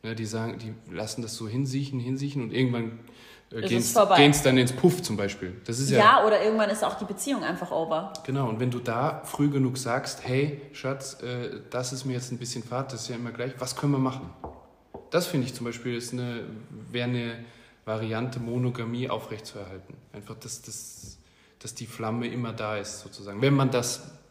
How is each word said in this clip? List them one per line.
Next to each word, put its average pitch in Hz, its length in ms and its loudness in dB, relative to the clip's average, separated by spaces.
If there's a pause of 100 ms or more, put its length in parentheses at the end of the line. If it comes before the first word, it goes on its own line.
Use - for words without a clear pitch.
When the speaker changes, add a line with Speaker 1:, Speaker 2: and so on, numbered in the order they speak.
Speaker 1:
Ne, 113 120 -6
die 113 100 -4
sagen, 113 320 -4
die 113 160 -10 (200)
lassen 107 280 -6
das 110 140 -8
so 113 120 -8
hinsiechen, 131 520 -2
hinsiechen 135 420 -2
und 113 100 -4
irgendwann, 117 480 0 (520)
äh, 113 60 -8
Speaker 2:
Ist 110 80 -4
es 190 40 -2
Speaker 1:
gehen's, 117 220 2
Speaker 2:
vorbei. 196 260 8
Speaker 1:
gehen's 147 240 10
dann 131 160 6
ins 127 140 6
Puff 180 320 6
zum 110 120 -2
Beispiel. 98 400 -4 (100)
Das 117 120 -4
ist 135 140 2
ja - 80 6
Speaker 2:
Ja, 214 260 10
oder 214 180 6
irgendwann 214 280 4
ist 214 120 0
auch - 120 0
die 208 100 -8
Beziehung 208 380 -4
einfach 175 260 -4
over. 160 420 0 (140)
Speaker 1:
Genau, 135 240 0
und 110 100 -2
wenn 123 120 2
du 120 80 -4
da 120 460 -2
früh 147 240 2
genug 131 280 2
sagst, - 500 -4
„Hey, 139 320 0 (140)
Schatz, - 480 -6
äh, 123 380 -6 (100)
das 127 240 -4
ist 131 120 -6
mir 131 80 -2
jetzt 123 180 -4
ein 123 80 -6
bisschen 117 240 -6
fad, 135 280 -4
das 117 120 -8
ist - 60 -10
ja 123 60 -6
immer 120 160 -6
gleich, 127 280 -6
was 123 160 -6
können 143 160 2
wir 139 80 4
machen?“ 131 320 -2 (800)
Das 175 160 2
finde 131 180 0
ich - 80 -8
zum 120 120 -8
Beispiel 120 300 -4
ist 117 180 -6
eine, 120 320 -6 (440)
wäre 120 180 -2
eine 117 380 -2 (400)
Variante, 113 540 -2
Monogamie 120 680 -2
aufrechtzuerhalten. 101 840 -8 (180)
Einfach, 104 220 -14
dass, - 280 -12
dass, - 540 -14 (420)
dass - 160 -14
die 117 120 -10
Flamme 117 400 -4
immer 120 260 -4
da 107 240 -4
ist, - 240 -8
sozusagen. 101 400 -8
Wenn 139 120 6
man 135 160 6
das - 420 -2 (200)